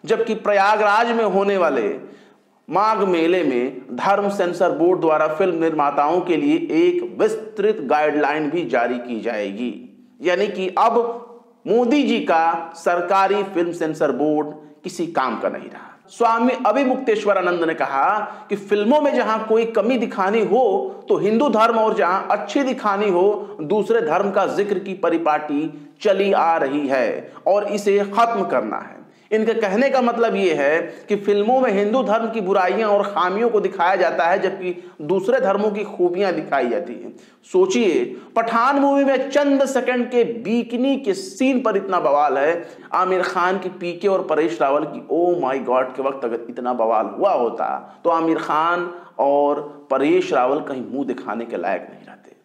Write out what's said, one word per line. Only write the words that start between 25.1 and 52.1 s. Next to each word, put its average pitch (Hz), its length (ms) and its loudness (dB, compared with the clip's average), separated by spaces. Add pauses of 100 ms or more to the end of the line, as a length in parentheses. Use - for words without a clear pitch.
चली 196 320 2
आ 165 240 4
रही 143 300 0
है 127 440 0 (160)
और 202 160 2
इसे 202 360 0
खत्म 208 440 0
करना 110 340 -2
है। - 200 -14 (340)
इनके 220 220 2
कहने 220 360 2
का 262 120 2
मतलब 233 340 0
ये 185 180 2
है 147 280 2
कि - 340 -6
फिल्मों 208 460 2
में 240 100 2
हिंदू 208 320 2
धर्म 220 260 0
की 226 120 -4
बुराइयां 196 480 0
और 202 140 4
खामियों 190 460 0
को 214 100 2
दिखाया 185 360 0
जाता 175 300 0
है, 190 140 2
जबकि 180 520 -6 (100)
दूसरे 190 380 0
धर्मों 202 320 0
की 208 120 -6
खूबियां 180 520 -2
दिखाई 139 340 -2
जाती 110 240 -4
हैं। 104 220 -16 (360)
सोचिए, 185 640 2 (180)
पठान 233 400 2
मूवी 277 280 2
में 269 260 0
चंद 277 360 2
सेकंड 247 440 -2
के 240 140 2
बिकनी 233 720 -2
के 202 160 -2
सीन 254 480 -2
पर 214 160 0
इतना 190 220 -2
बवाल 143 380 2
है। 165 320 0 (240)
आमिर 185 280 0
खान 185 380 0
की 185 100 -8
पीके 175 380 -6
और 190 160 2
परेश 156 380 0
रावल 147 220 2
की - 320 -10
"Oh 175 240 2
my 135 180 -2
God" 127 380 0
के 135 80 -6
वक्त 135 220 -4
अगर 117 140 -4 (100)
इतना 123 240 -4
बवाल 113 320 2
हुआ 151 260 0
होता - 720 -4
तो 170 60 2
आमिर 160 280 2
खान 165 540 0 (280)
और 143 720 0
परेश 156 420 2
रावल 131 260 2
कहीं 127 320 -8
मुंह 135 140 -4
दिखाने 117 400 -8
के 110 120 -8
लायक 90 320 -6
नहीं - 180 -20
रहते। - 380 -20